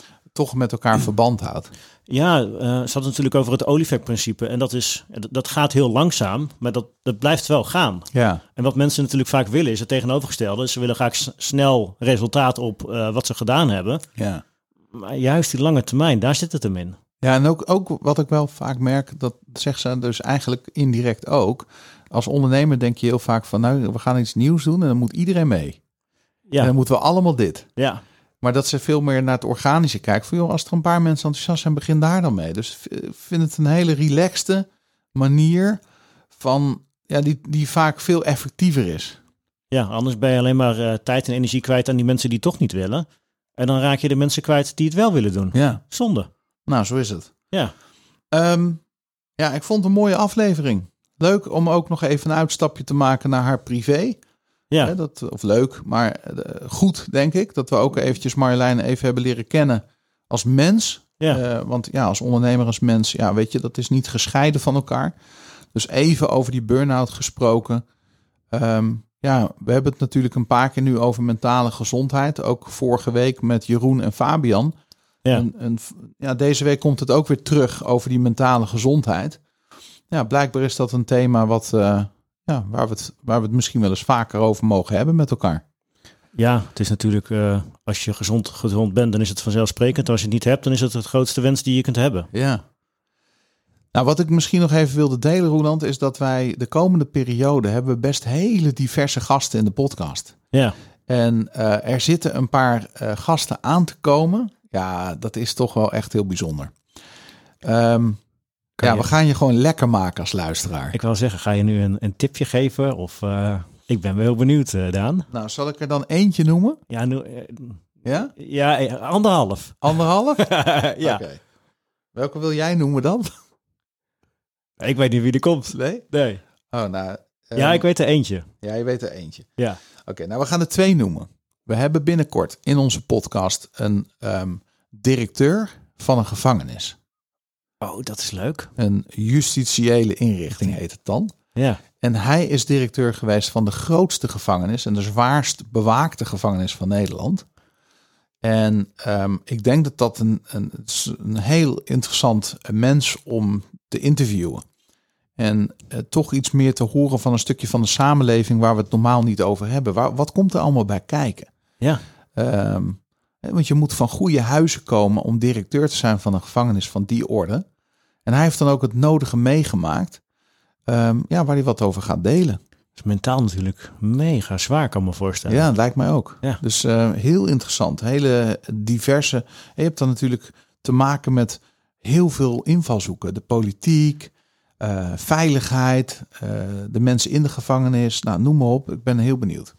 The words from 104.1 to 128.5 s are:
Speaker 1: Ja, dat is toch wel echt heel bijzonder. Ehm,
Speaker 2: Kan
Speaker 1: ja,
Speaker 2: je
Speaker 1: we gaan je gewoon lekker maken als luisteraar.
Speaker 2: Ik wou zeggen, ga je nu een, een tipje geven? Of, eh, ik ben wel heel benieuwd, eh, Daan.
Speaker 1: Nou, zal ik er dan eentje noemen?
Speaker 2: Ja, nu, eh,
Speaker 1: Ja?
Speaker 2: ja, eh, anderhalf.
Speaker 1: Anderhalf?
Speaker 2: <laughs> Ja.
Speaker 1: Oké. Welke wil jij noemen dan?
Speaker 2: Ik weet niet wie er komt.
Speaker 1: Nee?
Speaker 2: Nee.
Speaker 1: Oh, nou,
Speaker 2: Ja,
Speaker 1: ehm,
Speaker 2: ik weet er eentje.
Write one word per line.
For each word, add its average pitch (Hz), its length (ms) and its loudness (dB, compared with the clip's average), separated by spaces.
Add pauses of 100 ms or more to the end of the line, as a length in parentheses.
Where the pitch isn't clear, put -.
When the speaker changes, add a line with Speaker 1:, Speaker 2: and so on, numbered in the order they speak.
Speaker 1:
Ja, 92 440 -6
dat 110 220 -8
is 117 180 -6
toch 123 200 -2
wel 107 180 2
echt 110 200 -4
heel 104 140 0
bijzonder. 82 460 -6 (880)
Ehm, 117 520 2 (640)
Speaker 2:
Kan 120 140 0
Speaker 1:
ja, 113 60 4
Speaker 2:
je 107 60 0
Speaker 1:
we 104 60 -2
gaan 156 200 4
je 143 80 4
gewoon 131 220 2
lekker 135 320 2
maken 92 320 0
als 87 120 -6
luisteraar. 90 640 -6
Speaker 2:
Ik - 80 -6
wou 113 140 0
zeggen, 101 220 -2
ga - 120 -4
je 101 120 2
nu 104 200 2
een, 98 180 0
een 101 160 -6
tipje - 280 -4
geven? 135 520 -2
Of, 87 260 -12
eh, 101 400 -2 (240)
ik 117 140 -2
ben 95 140 -2
wel 107 100 0
heel 120 120 2
benieuwd, 135 380 2
eh, 92 160 -2
Daan. 123 420 -2
Speaker 1:
Nou, 110 160 -8
zal 143 200 -6
ik 147 120 -10
er 147 80 -8
dan 143 180 -2
eentje 170 380 2
noemen? 180 420 2
Speaker 2:
Ja, 117 180 -6
nu, 131 160 -2
eh, 123 220 -14 (600)
Speaker 1:
Ja? 156 340 -4
Speaker 2:
ja, 143 420 0
eh, 127 220 -2
anderhalf. 160 800 0
Speaker 1:
Anderhalf? 170 580 2 (120)
Speaker 2:
<laughs> - 0 - (500)
Ja. 139 160 0
Speaker 1:
Oké. 95 240 -10 (720)
Welke 139 280 -6
wil 156 140 -2
jij 160 220 0
noemen 143 280 2
dan? 185 220 0 (1500)
Speaker 2:
Ik 123 200 -4
weet 131 160 2
niet 120 100 2
wie 123 100 2
er 135 80 2
komt. 165 360 0
Speaker 1:
Nee? 165 340 -6
Speaker 2:
Nee. 123 300 0 (300)
Speaker 1:
Oh, 117 140 -4
nou, 95 320 -8 (260)
Speaker 2:
Ja, - 140 -12
Speaker 1:
ehm, 139 160 4
Speaker 2:
ik 175 100 2
weet 175 160 2
er 151 80 2
eentje. 117 360 0 (180)